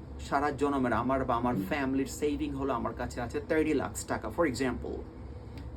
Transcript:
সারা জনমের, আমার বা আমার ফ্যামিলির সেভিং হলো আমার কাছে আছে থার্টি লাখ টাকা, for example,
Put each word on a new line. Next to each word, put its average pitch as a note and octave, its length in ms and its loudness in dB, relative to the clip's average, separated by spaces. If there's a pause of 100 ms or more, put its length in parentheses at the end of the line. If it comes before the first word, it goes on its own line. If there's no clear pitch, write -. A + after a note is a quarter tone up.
(200)
সারা D3 320 2
জনমের, C3+ 420 2
আমার C3 320 2
বা B2 100 2
আমার A#2+ 200 2 (120)
ফ্যামিলির C3+ 380 2
সেভিং D3 480 0
হলো C3+ 200 0
আমার A2+ 200 -2
কাছে B2 280 -4
আছে B2 280 -4
থার্টি D#3 240 4
লাখ - 340 0
টাকা, A2 300 -2
for E3+ 120 4
example, - 640 -2 (640)